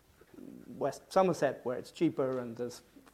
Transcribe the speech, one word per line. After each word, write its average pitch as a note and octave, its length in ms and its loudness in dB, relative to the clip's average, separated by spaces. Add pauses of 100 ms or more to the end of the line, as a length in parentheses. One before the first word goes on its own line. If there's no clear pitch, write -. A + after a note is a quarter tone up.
(800)
West C3+ 240 -2 (100)
Somerset, E3+ 520 4
where B2 120 -2
it's - 140 -8
cheaper C3+ 480 2
and A#2+ 180 -6
there's A#2+ 260 -6 (320)